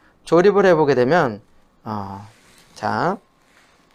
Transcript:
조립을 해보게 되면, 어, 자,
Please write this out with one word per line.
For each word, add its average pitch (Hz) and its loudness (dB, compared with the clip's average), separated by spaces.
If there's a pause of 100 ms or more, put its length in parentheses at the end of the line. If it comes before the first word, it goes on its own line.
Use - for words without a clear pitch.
(240)
조립을 196 2
해보게 156 4
되면, 123 0 (420)
어, 101 -8 (480)
자, 117 -4 (760)